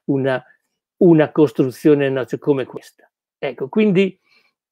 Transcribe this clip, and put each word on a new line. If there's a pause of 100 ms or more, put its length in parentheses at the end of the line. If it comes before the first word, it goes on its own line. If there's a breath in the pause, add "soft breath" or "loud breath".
una, (540 soft breath)
una
costruzione,
no,
cioè,
come
questa. (280)
Ecco,
quindi, (540)